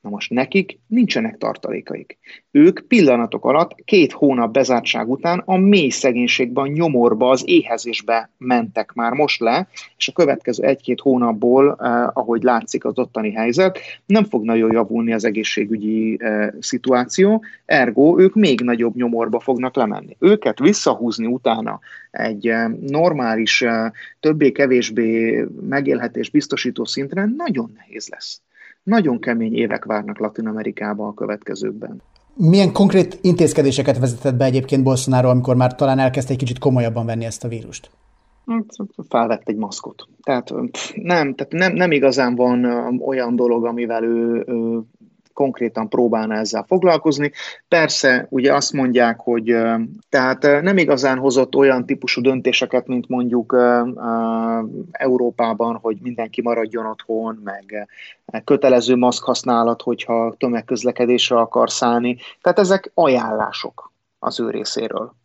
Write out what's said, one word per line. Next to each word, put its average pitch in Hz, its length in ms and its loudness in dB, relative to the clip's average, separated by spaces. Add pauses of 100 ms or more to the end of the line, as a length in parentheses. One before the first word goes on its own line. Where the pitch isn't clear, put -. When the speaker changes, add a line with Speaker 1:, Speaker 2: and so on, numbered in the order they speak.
Speaker 1:
Na 104 100 -14
most 104 200 -10
nekik 127 560 -2
nincsenek 127 500 0
tartalékaik. - 800 -8 (320)
Ők 165 380 6
pillanatok 123 560 2
alatt 151 300 2 (100)
két 170 280 4
hónap 120 400 2
bezártság 120 580 0
után 170 340 -2
a 185 120 0
mély 190 320 6
szegénységben, 123 800 0
nyomorba, 127 640 2
az 131 160 4
éhezésbe 117 920 0
mentek 117 540 -2
már 117 200 -2
most 143 280 0
le, 123 280 0 (280)
és - 120 -4
a 135 40 -8
következő 139 520 0
egy-két 127 360 -2
hónapból, 123 800 4
eh, 120 360 -2
ahogy 117 260 -2
látszik 120 420 0
az 120 140 -4
ottani 107 340 -4
helyzet, 120 460 0 (280)
nem 202 180 4
fog 120 200 -2
nagyon 113 280 2
javulni 113 400 0
az 107 120 -4
egészségügyi, 107 960 -2
eh, 107 280 -2 (120)
szituáció, 131 840 0 (200)
ergo 135 540 4
ők 190 160 6
még 156 260 4
nagyobb 120 340 0
nyomorba 117 460 -2
fognak 127 360 -2
lemenni. 104 420 -4
Őket 190 400 4
visszahúzni 120 680 0
utána 113 540 -2 (300)
egy, 110 360 -6
eh, 113 220 0 (120)
normális, 139 840 0
eh, 113 280 -2 (300)
többé-kevésbé 120 1200 2 (240)
megélhetés 127 600 -2
biztosító 123 540 -2
szintre 147 520 -4
nagyon 160 400 -6
nehéz - 320 -18
lesz. - 320 -16 (420)
Nagyon 180 380 0
kemény 113 340 -4
évek 110 300 -2
várnak 104 340 -6
Latin 110 280 -6
Amerikába 107 600 -8
a 104 80 -10
következőkben. 104 880 -10 (320)
Speaker 2:
Milyen 185 380 4
konkrét 190 500 2
intézkedéseket 139 760 2
vezetett 127 360 -2
be 127 100 0
egyébként 131 380 0
Bolsonaro, 127 460 2
amikor 127 280 2
már 127 180 2
talán 135 240 0
elkezdte 131 340 0
egy 127 60 -2
kicsit 127 200 -4
komolyabban 117 480 0
venni 117 180 -4
ezt 113 200 -10
a 123 40 -6
vírust? 113 420 -14 (560)
Speaker 1:
Hát, 226 180 -2 (440)
felvett 113 400 -2
egy 107 80 -4
maszkot. 107 460 -10 (200)
Tehát, 127 300 -4 (180)
pff, - 240 -14
nem, 160 400 -2
tehát - 180 -10
nem, 180 200 0
nem 175 200 0
igazán 131 420 2
van, 123 300 2
ö, 120 240 -2 (100)
olyan 123 380 -4
dolog, 120 300 2
amivel 117 380 -4
ő, 117 420 -2
ő 117 340 -4 (520)
konkrétan 117 560 -4
próbálna 110 460 0
ezzel 107 340 -4
foglalkozni. 156 640 2 (380)
Persze, 151 640 2
ugye 135 240 2
azt 139 180 0
mondják, 123 480 2
hogy, 117 300 -2
ö, 113 240 2 (340)
tehát, 131 360 0
ö, 143 160 6
nem 190 160 2
igazán 139 420 2
hozott 131 360 2
olyan 131 320 4
típusú 127 340 -4
döntéseket, 123 640 0
mint 123 220 -4
mondjuk, 123 440 -2
ö, 123 280 4 (160)
ö, 113 640 -4 (300)
Európában, 120 920 -2
hogy 110 200 -4
mindenki 120 400 -8
maradjon 113 440 -4
otthon, 113 580 -8
meg, 101 440 -12 (360)
ö, - 200 -12
kötelező 127 520 4
maszk 123 280 0
használat, 117 580 0
hogyha 117 560 -4
tömegközlekedésre 120 960 0
akar 117 340 2
szállni. 123 460 0 (240)
Tehát 180 180 2
ezek 190 360 2
ajánlások 117 960 -2 (260)
az - 220 -6
ő 117 100 -2
részéről. 110 640 -8 (100)